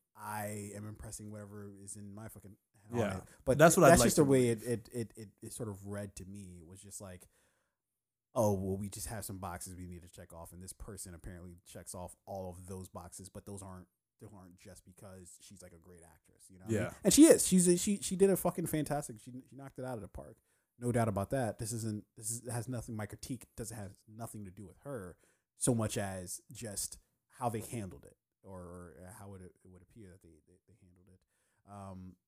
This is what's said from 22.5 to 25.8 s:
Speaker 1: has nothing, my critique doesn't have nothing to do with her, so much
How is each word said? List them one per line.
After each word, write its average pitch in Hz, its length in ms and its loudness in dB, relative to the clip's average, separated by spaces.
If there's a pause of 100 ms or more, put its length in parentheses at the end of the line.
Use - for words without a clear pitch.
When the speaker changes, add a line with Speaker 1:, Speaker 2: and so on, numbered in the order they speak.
Speaker 1:
has 120 180 -4
nothing, 120 280 -8
my 107 100 -6
critique - 380 -10 (120)
doesn't 113 200 -10
have 98 160 -10 (160)
nothing 110 380 -12
to 92 40 -14
do 101 160 -16
with 82 180 -20
her, 104 320 -10 (420)
so 127 160 4
much 110 240 0